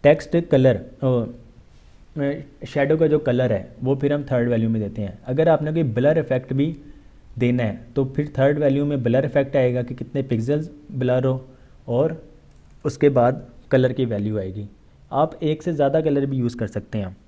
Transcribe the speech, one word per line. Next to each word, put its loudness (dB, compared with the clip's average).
Text 4
color, 4
ओ, 0
अ, -4
शैडो 2
का 4
जो 4
color 2
है -6
वो 2
फिर 0
हम -2
third 0
value 2
में 0
देते -6
हैं। -8
अगर 2
आपने 2
कोई 0
blur 2
effect -2
भी 0
देना 2
है -4
तो 0
फिर -4
third 4
value 2
में -2
blur 2
effect -2
आएगा 2
कि -10
कितने -6
pixels -2
blur 0
हो, -2
और -2
उसके 2
बाद 2
color 2
की -2
value -2
आएगी। -8
आप 0
एक -2
से -2
ज़्यादा 2
color 0
भी -4
यूज़ -2
कर -4
सकते -8
हैं। -6